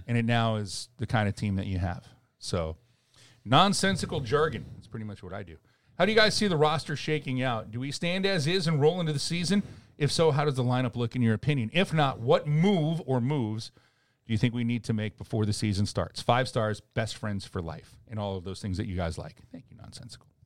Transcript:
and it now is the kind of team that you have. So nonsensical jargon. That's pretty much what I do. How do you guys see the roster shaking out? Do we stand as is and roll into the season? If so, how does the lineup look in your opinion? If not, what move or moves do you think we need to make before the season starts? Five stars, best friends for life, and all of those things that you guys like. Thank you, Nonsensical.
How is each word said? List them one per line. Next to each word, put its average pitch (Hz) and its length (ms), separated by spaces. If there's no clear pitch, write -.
and 120 100
it 117 60
now 113 340
is 104 300
the 113 100
kind 107 200
of 95 80
team 104 220
that 95 80
you 95 140
have. 90 280
So 80 400
nonsensical 185 760
jargon. 135 440
That's - 120
pretty 113 180
much 104 180
what 90 100
I 98 100
do. 82 140
How 180 80
do 208 60
you 214 60
guys 214 160
see 214 140
the 180 100
roster 151 380
shaking 135 460
out? 113 300
Do 117 80
we 139 120
stand 175 340
as 185 220
is 175 200
and 160 120
roll 160 220
into 160 100
the 139 80
season? 175 440
If 143 160
so, 160 180
how 147 140
does 147 100
the 127 80
lineup 123 320
look 120 200
in 127 60
your 113 120
opinion? 117 400
If 180 200
not, 139 260
what 143 280
move 160 580
or 131 140
moves 117 520
do - 80
you 107 40
think 117 160
we 120 100
need 117 220
to 117 80
make 107 240
before - 280
the 107 60
season 104 340
starts? - 360
Five 120 260
stars, 107 320
best 113 240
friends 101 280
for - 160
life, 80 360
and 107 100
all 101 200
of 87 80
those 95 160
things 95 160
that 104 100
you 92 80
guys 85 220
like. - 180
Thank - 180
you, - 60
Nonsensical. - 520